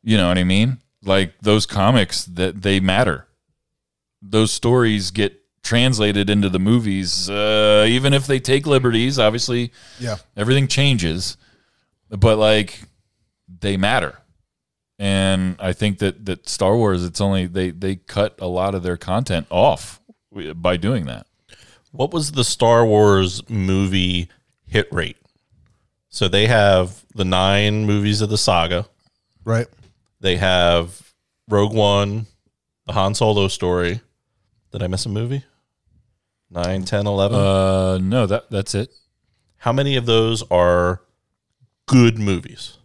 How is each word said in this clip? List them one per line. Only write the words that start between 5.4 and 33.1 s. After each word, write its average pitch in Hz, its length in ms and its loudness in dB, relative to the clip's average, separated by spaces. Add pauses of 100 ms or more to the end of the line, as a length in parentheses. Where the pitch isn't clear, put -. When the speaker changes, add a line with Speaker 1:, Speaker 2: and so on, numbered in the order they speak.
Speaker 1:
translated 110 720 0
into 101 180 2
the 92 100 -2
movies, 95 720 -2
uh, 107 580 4
even 131 260 2
if 135 120 0
they 135 140 0
take 135 260 0
liberties. 127 540 2
Obviously, 117 520 0 (280)
Speaker 2:
Yeah. 117 160 -8 (200)
Speaker 1:
everything 131 320 0
changes, 101 680 -2 (720)
but, 107 300 2
like, 107 420 2 (760)
they 98 180 -4
matter. 98 400 -2 (800)
And 95 600 -2
I 92 140 -4
think 104 260 -4
that, 101 260 -4
that - 240 -8
Star 98 260 0
Wars, 98 300 0
it's 87 160 -6
only, 98 240 0
they, 92 240 -4
they 95 280 -6
cut 101 420 -4
a 92 80 -8
lot 92 260 -2
of 92 80 -4
their 87 160 -4
content 92 540 -4
off 92 500 0 (300)
w-, 80 240 -12
by 90 220 0
doing 98 280 -4
that. 57 220 -12 (640)
Speaker 3:
What 139 220 -4
was 151 200 -4
the 131 100 0
Star 117 420 4
Wars 101 640 4
movie 95 800 0 (400)
hit - 240 -2
rate? 82 260 -6 (920)
So - 180 -4
they 98 200 2
have 98 560 2 (120)
the 98 100 -2
nine 101 600 0
movies 104 360 0
of 104 80 -4
the 107 80 -2
saga. 87 500 0 (580)
Speaker 2:
Right. 113 220 -2 (520)
Speaker 3:
They 92 180 -2
have 87 760 0 (340)
Rogue 104 260 0
One, 101 540 0 (580)
the - 80 -10
Han 101 220 -2